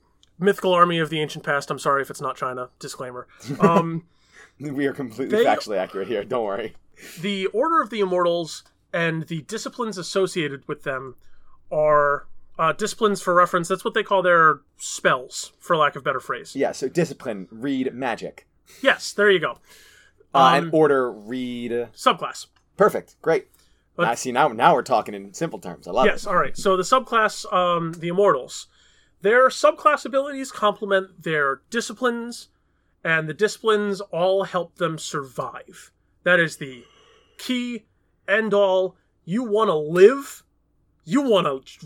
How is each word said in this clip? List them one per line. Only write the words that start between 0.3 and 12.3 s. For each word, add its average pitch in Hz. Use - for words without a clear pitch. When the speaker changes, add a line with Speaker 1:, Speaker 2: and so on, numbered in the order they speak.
Speaker 1:
mythical 185
army 175
of 151
the 160
ancient 151
past. 143
I'm 139
sorry 139
if 135
it's 139
not 131
China. 127
Disclaimer. 127
Speaker 2:
<laughs> 131
Speaker 1:
Um, 165
Speaker 2:
We 143
are 135
completely 131
Speaker 1:
they 233
Speaker 2:
factually 107
accurate 95
here. 101
Don't 120
worry. 104
Speaker 1:
The 190
Order 285
of 214
the 226
Immortals 175
and 165
the 165
disciplines 220
associated 175
with 147
them 131
are, 147